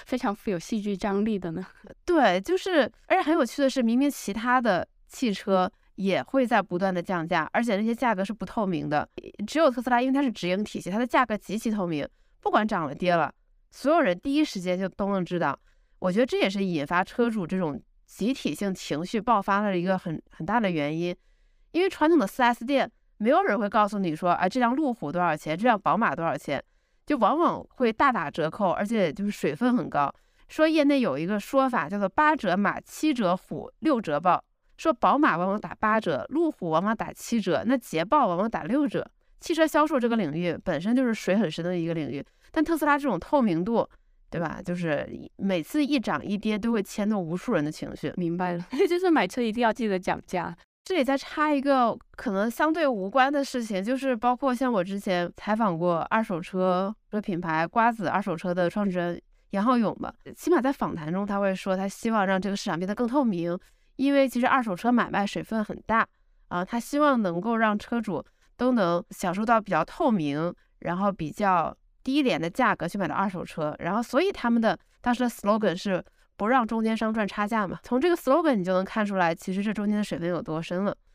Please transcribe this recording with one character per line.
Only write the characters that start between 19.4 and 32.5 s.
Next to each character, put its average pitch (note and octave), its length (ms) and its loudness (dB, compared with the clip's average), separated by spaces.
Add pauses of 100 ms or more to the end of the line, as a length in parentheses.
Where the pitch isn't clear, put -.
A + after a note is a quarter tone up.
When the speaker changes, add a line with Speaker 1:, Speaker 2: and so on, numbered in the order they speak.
Speaker 2:
发 G3+ 200 0
的 G3+ 180 0
一 E3+ 60 -2
个 F#3+ 120 0
很， E3 240 -6 (100)
很 - 140 -14
大 G#3 140 0
的 G#3 100 2
原 D#3 300 -2
因， F3 180 -4 (540)
因 D#4+ 100 0
为 F#4+ 80 2
传 D#4 220 2
统 E4+ 80 6
的 G3 80 4
四 - 160 -2
S A#3+ 220 2
店， B3+ 260 0 (280)
没 G#3+ 120 0
有 E4 140 4
人 D4+ 120 2
会 G#3 120 -2
告 G#3 180 4
诉 G3+ 140 -4
你 E3 160 -2
说， F3 160 0
哎， F3+ 160 2
这 B3+ 100 -2
辆 A#3+ 160 2
路 C#4+ 180 0
虎 D3+ 200 -6
多 F3 100 0
少 E3 140 2
钱， D#3 200 -4
这 F#3+ 60 -4
辆 A#3 180 4
宝 D#3 160 2
马 G3 180 0
多 E3 100 -4
少 D3+ 120 0
钱， C#3+ 260 -6 (440)
就 D4 120 0
往 A3 200 4
往 G3+ 260 0 (120)
会 A#3 160 0
大 C4+ 200 2
打 E3 180 -2
折 D#3+ 200 -2
扣， G3 200 0
而 D#3+ 140 0
且 G3+ 280 0
就 G3 120 -6
是 G3+ 60 -2
水 D#3 240 -2
分 B3 220 2
很 D#3+ 120 -2
高。 C#3+ 240 0 (360)
说 D#4 200 2
业 D#4 160 4
内 C#4+ 160 4
有 D#3+ 160 0
一 D#3 80 -4
个 G3+ 160 -2
说 C4 280 2
法 E3+ 200 0
叫 G3+ 100 -4
做 G3 120 0
“八 D4+ 260 4
折 F3+ 200 0